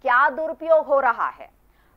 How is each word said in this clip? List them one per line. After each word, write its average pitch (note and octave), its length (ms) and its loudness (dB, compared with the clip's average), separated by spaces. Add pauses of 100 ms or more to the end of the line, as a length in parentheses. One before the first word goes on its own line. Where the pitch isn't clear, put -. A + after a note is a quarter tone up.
क्या C4 260 2
दुरुपयोग D#4 560 0
हो C4+ 140 0
रहा A3+ 300 -2
है। - 180 -20 (480)